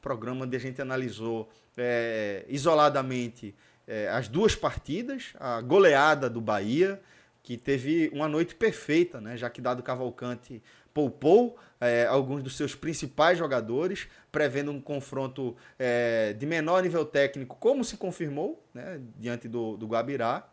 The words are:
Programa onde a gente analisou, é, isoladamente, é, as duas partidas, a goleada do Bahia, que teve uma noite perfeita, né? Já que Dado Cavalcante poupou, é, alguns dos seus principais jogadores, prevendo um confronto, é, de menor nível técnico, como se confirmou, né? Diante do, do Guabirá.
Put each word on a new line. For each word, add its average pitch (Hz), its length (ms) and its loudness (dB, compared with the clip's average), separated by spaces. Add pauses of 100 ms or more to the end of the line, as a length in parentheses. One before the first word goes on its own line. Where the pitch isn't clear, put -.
Programa 127 440 -6
onde 123 120 -6
a 123 40 -2
gente 131 200 -10
analisou, 117 680 -4 (260)
é, 117 720 -2
isoladamente, 135 1080 2 (320)
é, 107 200 -4
as 110 200 -2
duas 175 260 0
partidas, 220 880 -6
a 120 200 -4
goleada 143 720 6
do 117 100 -6
Bahia, 117 600 0 (400)
que 120 140 -10
teve 139 580 0
uma 147 140 -2
noite 165 260 -2
perfeita, 175 680 0
né? 113 160 -10
Já 117 140 -6
que - 100 -16
Dado 123 220 -2
Cavalcante 123 800 -8 (320)
poupou, 170 640 4 (220)
é, 120 260 4
alguns 135 340 0
dos 131 160 -10
seus 147 160 -4
principais 156 640 0
jogadores, 139 680 -2 (240)
prevendo 143 400 0
um 143 100 -8
confronto, 135 760 -6 (200)
é, 120 580 2
de 117 120 -6
menor 165 380 2
nível 165 200 0
técnico, 139 540 -2
como 262 240 2
se - 140 -6
confirmou, 170 760 -6
né? 151 280 -12 (160)
Diante 120 320 -8
do, 113 280 -4
do 107 120 -10
Guabirá. 120 640 -2